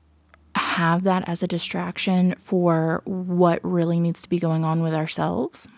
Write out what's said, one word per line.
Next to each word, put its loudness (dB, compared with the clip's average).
have 0
that 0
as -4
a -4
distraction 0
for 2
what 2
really 0
needs -2
to -18
be 0
going 0
on 0
with 0
ourselves. -4